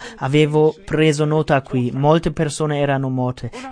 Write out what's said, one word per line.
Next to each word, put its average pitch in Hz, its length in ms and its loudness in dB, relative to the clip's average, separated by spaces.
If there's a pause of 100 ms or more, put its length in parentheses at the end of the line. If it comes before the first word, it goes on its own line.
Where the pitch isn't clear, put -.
(200)
Avevo 151 540 2 (120)
preso 156 400 2
nota 151 360 2
qui, 123 320 -2
molte 156 380 2
persone 151 480 -2
erano 139 300 0
morte, 127 420 -4 (200)